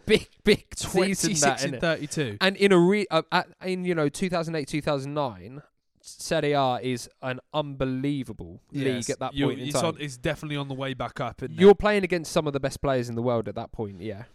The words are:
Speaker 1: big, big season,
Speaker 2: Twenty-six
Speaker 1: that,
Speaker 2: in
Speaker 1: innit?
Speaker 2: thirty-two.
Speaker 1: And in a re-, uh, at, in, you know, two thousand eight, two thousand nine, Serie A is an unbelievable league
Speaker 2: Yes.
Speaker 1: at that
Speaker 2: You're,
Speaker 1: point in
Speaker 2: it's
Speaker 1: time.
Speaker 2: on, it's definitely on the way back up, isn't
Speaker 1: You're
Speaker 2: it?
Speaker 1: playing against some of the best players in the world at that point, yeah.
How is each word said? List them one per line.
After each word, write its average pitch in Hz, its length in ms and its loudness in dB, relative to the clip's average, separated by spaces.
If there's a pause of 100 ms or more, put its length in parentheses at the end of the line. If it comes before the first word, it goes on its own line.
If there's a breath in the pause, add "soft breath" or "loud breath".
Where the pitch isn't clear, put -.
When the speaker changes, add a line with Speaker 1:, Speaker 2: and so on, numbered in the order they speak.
Speaker 1:
big, 208 220 2 (160)
big - 220 4 (100)
season, - 160 -8
Speaker 2:
Twenty-six 185 480 0
Speaker 1:
that, 135 240 2
Speaker 2:
in 139 80 -2
Speaker 1:
innit? 120 80 -6
Speaker 2:
thirty-two. 147 600 -2
Speaker 1:
And 190 160 2
in 202 140 4
a 185 80 8
re-, 196 320 4
uh, 160 120 2 (100)
at, 175 160 0 (160)
in, 185 200 -4
you 175 120 0
know, 151 120 2
two 185 200 -4
thousand 165 260 -4
eight, 147 140 -4
two 151 120 -4
thousand 143 340 -4
nine, 123 480 -6 (380)
Serie 147 520 -2
A 131 280 2
is 127 280 -4 (120)
an 127 200 -6 (120)
unbelievable 131 1200 -6
league 139 160 -6
Speaker 2:
Yes. 123 240 -2
Speaker 1:
at 131 80 -4
that 127 160 -8
Speaker 2:
You're, 139 140 0
Speaker 1:
point 117 140 -4
in - 40 -8
Speaker 2:
it's 143 140 -2
Speaker 1:
time. - 60 0
Speaker 2:
on, 160 120 -4
it's 143 180 -10
definitely 147 420 -6
on 139 100 -8
the 135 60 -8
way 135 200 -6
back 120 260 -8
up, 123 220 -8
isn't 160 160 -10
Speaker 1:
You're 196 140 12
Speaker 2:
it? 185 60 8
Speaker 1:
playing 202 260 2
against 170 260 -2
some 160 160 2
of 143 60 -2
the 139 80 -4
best 135 200 -4
players 131 280 0
in 117 80 -6
the 117 60 -4
world 117 260 0
at 95 80 -10
that 113 160 -10
point, 101 280 -8
yeah. 104 240 -10 (100)